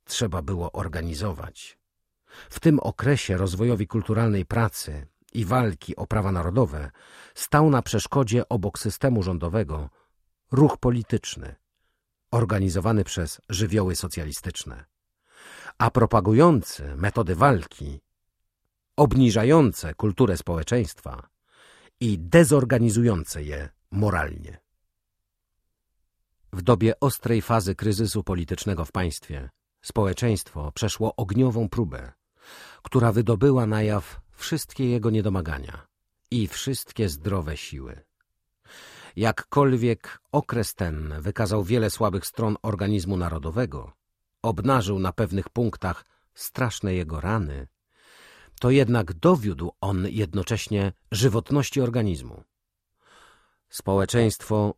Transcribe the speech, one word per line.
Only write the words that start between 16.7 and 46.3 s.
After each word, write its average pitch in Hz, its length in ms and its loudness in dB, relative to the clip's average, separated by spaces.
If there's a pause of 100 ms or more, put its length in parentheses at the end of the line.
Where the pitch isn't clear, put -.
metody 92 380 0
walki 80 640 0 (960)
obniżające 120 1000 4
kulturę 104 420 2
społeczeństwa 85 920 -4 (720)
i 107 180 0
dezorganizujące 117 1200 4
je 73 260 -8 (220)
moralnie. 78 680 -2 (1900)
W 92 100 -6
dobie 110 380 4
ostrej 117 420 0
fazy 98 320 0
kryzysu 104 500 0
politycznego 87 600 -2
w - 80 -10
państwie 76 580 -6 (320)
społeczeństwo 95 920 -2
przeszło - 440 -4
ogniową 113 520 0
próbę, 78 440 -4 (720)
która 113 300 2
wydobyła 120 540 2
na 107 160 0
jaw 104 380 -2 (220)
wszystkie - 480 -4
jego 117 200 0
niedomagania 92 760 -2 (440)
i 113 180 0
wszystkie - 600 -4
zdrowe 78 480 -4
siły. 65 440 -14 (1160)
Jakkolwiek 117 1040 0 (120)
okres 117 420 -2
ten 76 460 -4
wykazał 101 440 -2
wiele 110 260 0
słabych 98 360 -2
stron 110 360 -2
organizmu 98 540 -2
narodowego, 80 760 -4 (500)
obnażył 107 560 0
na 92 140 -2
pewnych 98 360 -2
punktach - 560 -4 (300)